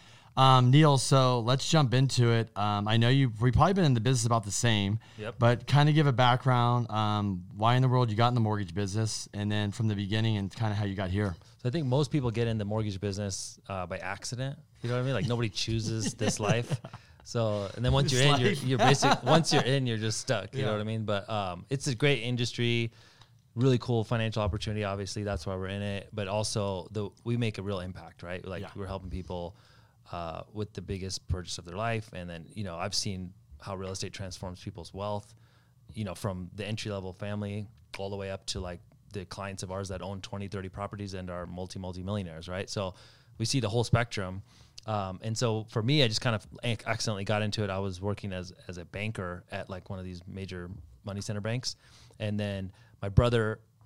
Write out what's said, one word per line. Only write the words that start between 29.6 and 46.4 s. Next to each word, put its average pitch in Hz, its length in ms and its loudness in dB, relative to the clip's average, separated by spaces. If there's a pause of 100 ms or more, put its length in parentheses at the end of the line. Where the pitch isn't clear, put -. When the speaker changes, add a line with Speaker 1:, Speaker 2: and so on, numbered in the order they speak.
Speaker 2:
uh, 85 300 -8 (100)
with 104 200 -8
the 101 80 -10
biggest 92 460 -8
purchase 90 300 -6
of 87 80 -14
their 87 100 -12
life. 113 380 -4
And 87 160 -10
then, 85 160 -12 (100)
you 107 80 -6
know, 85 140 -8
I've 95 180 -6
seen 92 380 -6 (280)
how 101 140 -10
real 92 160 -8
estate 95 220 -10
transforms 92 500 -12
people's 87 300 -14
wealth, 101 420 -6 (580)
you 110 120 -6
know, 87 100 -6
from 92 400 -6
the 101 100 -8
entry-level 98 480 -6
family 104 540 -8 (300)
all 98 120 -6
the 101 60 -6
way 98 160 -6
up 95 160 -10
to, - 140 -6
like, 87 180 -8 (320)
the 95 140 -8
clients 98 380 -10
of 92 80 -8
ours 95 180 -6
that 92 140 -8
own 98 180 -8
twenty, 101 260 -8
thirty 95 220 -8
properties 101 460 -8
and 92 160 -8
are 87 160 -8
multi, 90 320 -10
multi-millionaires, 90 680 -6
right? 92 220 -6
So 95 240 -4 (460)
we 113 60 -2
see 135 140 0
the 113 100 0
whole 117 140 2
spectrum. 101 600 0 (420)
Um, 98 380 -4
and 110 120 -4
so 110 340 0
for 110 120 -2
me, 139 220 4
I 120 40 6
just 110 140 -2
kind 117 140 0
of - 120 -6 (160)